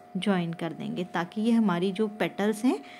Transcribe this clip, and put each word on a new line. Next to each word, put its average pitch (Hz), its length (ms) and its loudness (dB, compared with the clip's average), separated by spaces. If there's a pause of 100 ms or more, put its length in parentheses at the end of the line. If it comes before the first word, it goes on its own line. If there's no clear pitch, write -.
(160)
ज्वाइन 175 380 0
कर 165 180 -6
देंगे - 340 -6
ताकि 175 340 -4
ये 233 120 4
हमारी 196 400 4
जो 214 180 0
petals 208 540 -2
हैं 311 140 4 (220)